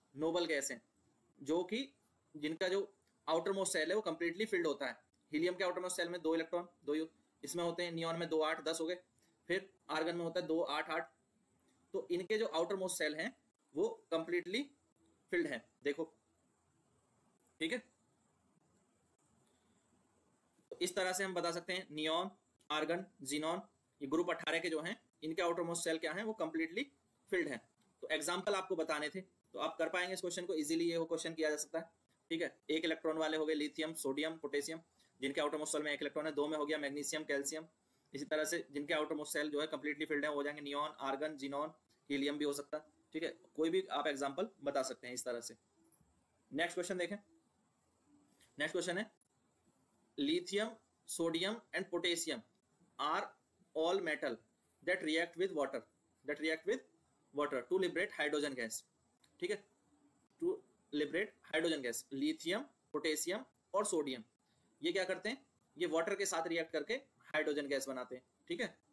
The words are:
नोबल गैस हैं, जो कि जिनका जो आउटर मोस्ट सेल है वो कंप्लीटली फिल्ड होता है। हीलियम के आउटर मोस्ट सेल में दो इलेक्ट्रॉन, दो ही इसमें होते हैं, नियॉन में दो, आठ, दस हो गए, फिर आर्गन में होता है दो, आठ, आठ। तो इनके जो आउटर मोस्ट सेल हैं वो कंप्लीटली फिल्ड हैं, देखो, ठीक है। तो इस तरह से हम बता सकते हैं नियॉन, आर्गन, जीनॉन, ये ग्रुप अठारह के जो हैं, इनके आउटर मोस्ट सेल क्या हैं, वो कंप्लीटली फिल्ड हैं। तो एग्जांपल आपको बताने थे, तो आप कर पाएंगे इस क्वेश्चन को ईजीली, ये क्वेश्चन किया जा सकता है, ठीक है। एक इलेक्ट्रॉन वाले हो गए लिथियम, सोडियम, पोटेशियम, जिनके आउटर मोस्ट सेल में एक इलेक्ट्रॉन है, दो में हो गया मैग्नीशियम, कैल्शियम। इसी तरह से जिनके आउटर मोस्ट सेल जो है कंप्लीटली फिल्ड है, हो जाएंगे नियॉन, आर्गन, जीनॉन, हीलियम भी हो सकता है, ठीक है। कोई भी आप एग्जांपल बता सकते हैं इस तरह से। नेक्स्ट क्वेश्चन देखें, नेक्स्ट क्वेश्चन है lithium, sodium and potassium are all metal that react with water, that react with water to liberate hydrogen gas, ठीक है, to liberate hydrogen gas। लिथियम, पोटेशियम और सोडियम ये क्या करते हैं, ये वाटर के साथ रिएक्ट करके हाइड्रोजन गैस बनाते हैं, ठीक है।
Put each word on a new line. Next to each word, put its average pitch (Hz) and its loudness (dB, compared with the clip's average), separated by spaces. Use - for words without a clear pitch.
नोबल 165 2
गैस 143 0
हैं, 120 -10
जो 156 2
कि 233 -2
जिनका 160 -2
जो 190 4
आउटर 165 2
मोस्ट 190 2
सेल 156 2
है 185 2
वो 214 4
कंप्लीटली 170 0
फिल्ड 175 2
होता 139 2
है। 120 -4
हीलियम 170 2
के 185 0
आउटर 180 2
मोस्ट 180 -2
सेल 170 0
में 180 -4
दो 160 4
इलेक्ट्रॉन, 170 0
दो 143 0
ही 156 0
इसमें 170 -2
होते 170 0
हैं, 175 -2
नियॉन 165 -2
में 170 -2
दो, 160 4
आठ, 160 2
दस 160 0
हो 160 0
गए, 180 -2
फिर 190 0
आर्गन 160 0
में 175 -2
होता 170 0
है 170 -4
दो, 160 4
आठ, 156 -2
आठ। 160 -2
तो 175 -2
इनके 185 0
जो 190 2
आउटर 170 2
मोस्ट 185 -2
सेल 151 2
हैं 170 -4
वो 175 2
कंप्लीटली 175 0
फिल्ड 175 4
हैं, 127 -2
देखो, 143 0
ठीक - 0
है। 247 -2
तो - -12
इस 185 -2
तरह 185 2
से 196 0
हम 190 -2
बता 170 2
सकते 170 -6
हैं 185 -4
नियॉन, 160 0
आर्गन, 160 0
जीनॉन, 156 0
ये 139 -4
ग्रुप 165 2
अठारह 160 0
के 170 0
जो 156 0
हैं, 175 -4
इनके 160 -2
आउटर 170 2
मोस्ट 170 -2
सेल 165 2
क्या 160 -2
हैं, 196 -2
वो 220 -2
कंप्लीटली 165 -2
फिल्ड 170 2
हैं। 123 -4
तो - -10
एग्जांपल 175 2
आपको 190 2
बताने 151 4
थे, 190 -6
तो - -14
आप 160 0
कर 160 4
पाएंगे 180 2
इस 175 -2
क्वेश्चन 180 -2
को 185 2
ईजीली, 160 4
ये 170 4
क्वेश्चन 165 0
किया 156 4
जा 151 2
सकता - -4
है, 165 -6
ठीक 165 2
है। 147 -2
एक 160 4
इलेक्ट्रॉन 160 2
वाले 156 2
हो 156 2
गए 156 4
लिथियम, 151 -2
सोडियम, 147 0
पोटेशियम, 143 -2
जिनके 139 0
आउटर 147 2
मोस्ट 151 -2
सेल 151 2
में 151 -2
एक 143 -4
इलेक्ट्रॉन 147 -2
है, 156 0
दो 143 4
में 156 0
हो 147 0
गया 151 0
मैग्नीशियम, 147 -2
कैल्शियम। 147 -2
इसी 139 -6
तरह 156 2
से 160 -2
जिनके 147 -2
आउटर 151 0
मोस्ट 147 -6
सेल 151 0
जो 143 2
है 156 2
कंप्लीटली 151 -4
फिल्ड 147 0
है, 151 2
हो 143 0
जाएंगे 147 -4
नियॉन, 143 -2
आर्गन, 139 -2
जीनॉन, 139 -4
हीलियम 143 0
भी 147 0
हो 143 2
सकता 143 -6
है, 151 -8
ठीक 160 -4
है। 160 -4
कोई 160 4
भी 190 4
आप 143 0
एग्जांपल 143 -2
बता 139 2
सकते 127 -8
हैं 123 -8
इस 127 -6
तरह 120 -2
से। 117 -12
नेक्स्ट 165 -2
क्वेश्चन 180 -2
देखें, 180 -2
नेक्स्ट 151 2
क्वेश्चन 175 0
है 226 -4
lithium, 175 2
sodium 170 0
and 185 -2
potassium 165 0
are 160 0
all 170 2
metal 151 -2
that 180 0
react 165 0
with 185 0
water, 135 0
that 147 -4
react 160 0
with 247 0
water 139 0
to 185 2
liberate 180 0
hydrogen 147 0
gas, 113 -4
ठीक 180 -2
है, 208 -2
to 175 0
liberate 147 -2
hydrogen 160 0
gas। 117 -2
लिथियम, 156 0
पोटेशियम 160 0
और 214 2
सोडियम 131 0
ये 170 2
क्या 185 2
करते 190 -2
हैं, 254 -6
ये 165 0
वाटर 165 2
के 196 -2
साथ 165 0
रिएक्ट 165 -2
करके 151 -2
हाइड्रोजन 151 0
गैस 135 0
बनाते 127 -6
हैं, 127 -14
ठीक 170 -4
है। 208 -4